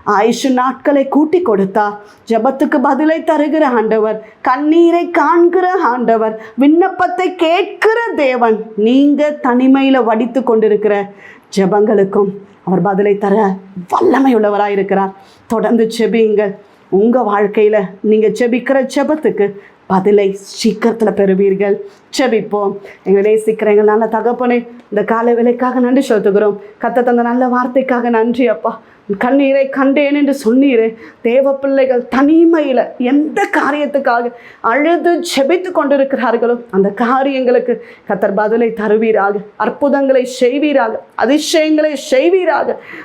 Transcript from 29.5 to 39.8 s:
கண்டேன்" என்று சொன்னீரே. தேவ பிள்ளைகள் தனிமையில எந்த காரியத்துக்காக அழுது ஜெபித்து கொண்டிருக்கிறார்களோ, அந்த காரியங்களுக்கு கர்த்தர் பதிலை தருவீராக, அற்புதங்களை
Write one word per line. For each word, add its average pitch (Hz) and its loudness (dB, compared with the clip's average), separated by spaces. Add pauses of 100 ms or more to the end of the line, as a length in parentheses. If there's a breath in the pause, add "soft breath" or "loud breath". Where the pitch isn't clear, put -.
கண்டேன்" 277 0
என்று 285 0
சொன்னீரே. 226 2 (280 loud breath)
தேவ 269 2
பிள்ளைகள் 269 0
தனிமையில 294 2 (120)
எந்த 285 0
காரியத்துக்காக 285 -2 (280 loud breath)
அழுது 311 0
ஜெபித்து 359 -2
கொண்டிருக்கிறார்களோ, 247 0 (100)
அந்த 196 2
காரியங்களுக்கு 247 -2 (220 loud breath)
கர்த்தர் 202 -2
பதிலை 220 0
தருவீராக, 214 0 (200)
அற்புதங்களை 262 0 (160)